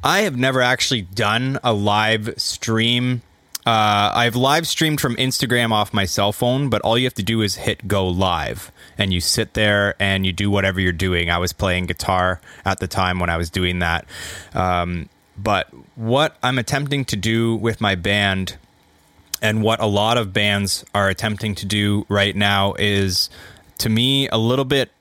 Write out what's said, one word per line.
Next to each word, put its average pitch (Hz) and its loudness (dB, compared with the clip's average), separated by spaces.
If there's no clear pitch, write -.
I 170 2
have 175 0
never 127 2
actually 123 0
done 110 0
a 120 2
live 107 2
stream. 120 -2
Uh, 104 2
I've 120 2
live 143 2
streamed 156 0
from 120 -2
Instagram 120 0
off 104 0
my 101 0
cell 101 0
phone, 127 0
but 110 0
all 113 2
you 127 0
have 127 -2
to 107 -6
do 110 0
is 101 -2
hit - -6
go 98 0
live, 87 -2
and 98 0
you 90 0
sit - -2
there 104 2
and 98 0
you 95 0
do 101 0
whatever 95 2
you're 90 2
doing. 87 0
I 85 2
was 87 -2
playing 90 -2
guitar 90 0
at 95 0
the 95 -4
time 90 -2
when 87 0
I 85 0
was 85 -4
doing 90 -2
that. 85 -2
Um, 87 -2
but 98 -2
what 123 0
I'm 127 0
attempting 139 -2
to - -4
do 113 0
with 107 -4
my 101 2
band 98 0
and 110 0
what 113 2
a 110 2
lot 104 2
of 104 -2
bands 101 0
are 101 2
attempting 104 -4
to 104 -8
do 104 0
right 101 2
now 101 2
is, 98 0
to - -2
me, 131 2
a 113 0
little 123 2
bit 131 0